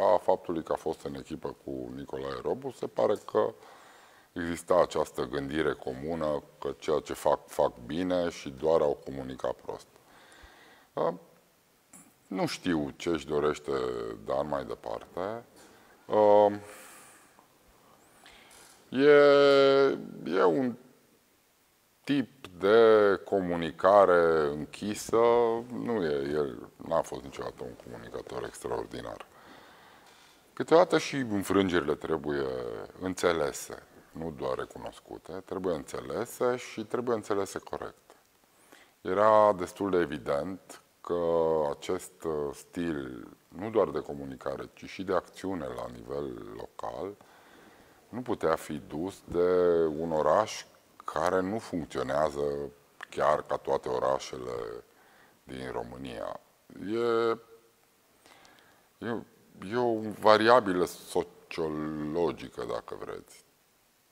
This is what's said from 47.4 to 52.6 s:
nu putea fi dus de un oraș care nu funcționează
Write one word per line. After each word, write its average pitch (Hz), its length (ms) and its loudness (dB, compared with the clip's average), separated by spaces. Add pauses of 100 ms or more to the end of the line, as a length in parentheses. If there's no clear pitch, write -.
nu 123 140 -10
putea 90 320 0
fi - 180 -4
dus 78 520 -8
de 87 240 0 (500)
un 82 140 -4
oraș 80 520 2 (400)
care 90 360 0
nu 98 180 -4
funcționează 71 840 -4 (680)